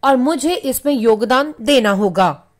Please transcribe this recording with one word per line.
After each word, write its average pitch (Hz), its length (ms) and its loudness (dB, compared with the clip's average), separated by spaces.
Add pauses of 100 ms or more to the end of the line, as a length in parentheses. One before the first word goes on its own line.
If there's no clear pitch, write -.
और 269 120 4
मुझे 294 380 0
इसमें 277 400 -4
योगदान 233 680 0
देना 233 300 2
होगा। 185 500 0 (200)